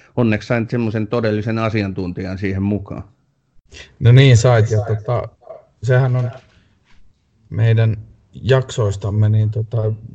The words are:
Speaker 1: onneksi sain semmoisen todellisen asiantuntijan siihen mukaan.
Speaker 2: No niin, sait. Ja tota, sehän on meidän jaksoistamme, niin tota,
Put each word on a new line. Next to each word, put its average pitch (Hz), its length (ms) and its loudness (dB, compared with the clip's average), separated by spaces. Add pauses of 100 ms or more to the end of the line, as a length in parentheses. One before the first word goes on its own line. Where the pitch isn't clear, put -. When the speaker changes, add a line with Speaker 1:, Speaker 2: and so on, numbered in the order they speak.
(160)
Speaker 1:
onneksi 110 320 0
sain 117 220 -2
semmoisen 110 360 -4
todellisen 110 520 -2
asiantuntijan 95 800 -4
siihen 95 240 -4
mukaan. 101 420 -6 (960)
Speaker 2:
No 117 120 6
niin, 131 240 8
sait. 113 340 4
Ja 107 100 0
tota, 107 480 -4 (540)
sehän 127 340 2
on 120 140 -2 (1200)
meidän 110 460 2 (360)
jaksoistamme, 107 960 0
niin 107 220 2
tota, 110 420 -4 (220)